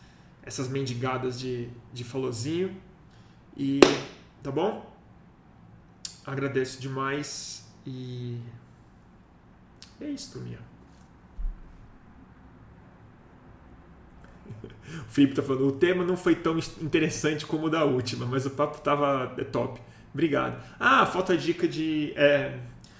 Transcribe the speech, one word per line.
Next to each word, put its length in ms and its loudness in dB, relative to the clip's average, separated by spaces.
essas 260 -6
mendigadas 720 -2
de, 300 -4
de 120 -8
followzinho. 720 -2
E, 240 2
tá 80 -6
bom? 440 -2
Agradeço 540 -2
demais 840 -4
e 540 -8
é 100 -8
isso, 220 -10
turminha. 260 -10
<laughs> 300 -14
O 240 -12
Felipe 240 6
tá 80 2
falando, 240 2
"O 60 4
tema 320 4
não 120 2
foi 200 4
tão 200 0
is-, 240 -4
interessante 640 2
como 220 -2
o 40 2
da 140 4
última, 400 2
mas 220 0
o 40 0
papo 300 0
tava, 560 2
é 80 -4
top." 360 -2
Obrigado. 480 2
Ah, 260 6
falta 280 2
a 40 6
dica 300 0
de, 500 0
é, 420 4